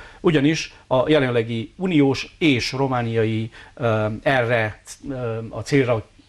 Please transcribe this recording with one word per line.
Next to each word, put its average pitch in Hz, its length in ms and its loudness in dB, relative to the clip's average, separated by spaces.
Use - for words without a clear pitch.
Ugyanis 151 540 2
a 127 220 2
jelenlegi 120 640 0
uniós 147 600 0
és 139 340 2
romániai, 113 800 -2
ö, 110 320 0
erre, 117 580 0
ö, 123 280 -6
a 113 120 -12
célra 123 420 2